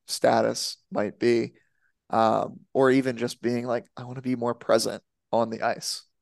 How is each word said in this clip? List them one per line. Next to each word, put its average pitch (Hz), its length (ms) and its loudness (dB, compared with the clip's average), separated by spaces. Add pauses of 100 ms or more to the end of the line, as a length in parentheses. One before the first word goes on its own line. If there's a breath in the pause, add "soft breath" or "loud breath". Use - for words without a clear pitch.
status 117 680 0 (140)
might 104 280 -4
be, 117 340 2 (560)
um, 113 520 0 (120)
or 131 180 4
even 127 260 2
just 120 240 -6
being 120 240 -2
like, 120 200 -4 (120)
"I 127 80 -12
wanna 127 160 -14
be 127 160 -2
more 117 180 -2
present 110 480 0 (280)
on 113 180 2
the 113 120 -10
ice." - 420 -4 (180)